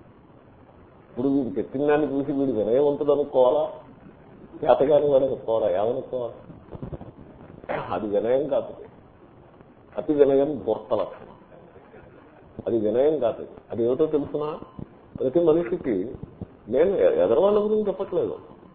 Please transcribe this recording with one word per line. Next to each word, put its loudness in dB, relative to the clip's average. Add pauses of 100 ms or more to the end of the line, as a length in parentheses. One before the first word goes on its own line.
(1120)
ఇప్పుడు -2
వీడు 0
చెప్పిన -4
దాన్ని 2
చూసి -4
వీడు 0
వినయవంతుడు 2
అనుకోవాలా, 2 (920)
చేతగాని 4
వాడు 4
అనుకోవాలా, 0
ఏమనుకోవాలి? -4 (1600)
అది -4
వినయం 0
కాదు, -4 (1200)
అతి -4
వినయం 4
ధూర్త -2
లక్షణం. -6 (1400)
అది 0
వినయం 2
కాదు. -4 (240)
అది -2
ఏమిటో 2
తెలుసునా? -4 (600)
ప్రతి 2
మనిషికి, 0 (540)
నేను 2
ఎ-, 4
ఎదరవాళ్ళ 4
గురించి 0
చెప్పట్లేదు, -4 (360)